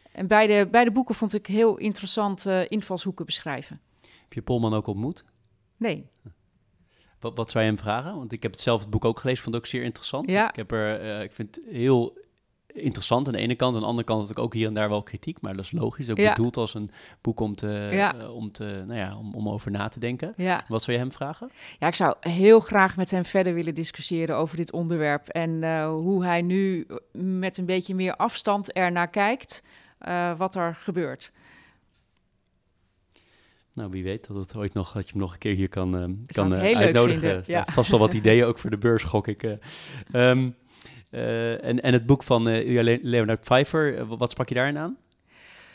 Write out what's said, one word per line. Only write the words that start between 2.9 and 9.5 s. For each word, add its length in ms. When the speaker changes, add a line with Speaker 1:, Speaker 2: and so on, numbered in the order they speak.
Speaker 1:
beschrijven. 540
Speaker 2:
Heb 120
je 80
Polman 320
ook 140
ontmoet? 360
Speaker 1:
Nee. 300
Speaker 2:
Wat, 180
wat 140
zou 120
je 60
hem 100
vragen? 360
Want 160
ik 120
heb 80
het 100
zelf 200
het 80
boek 160
ook 140
gelezen, 240
vond 120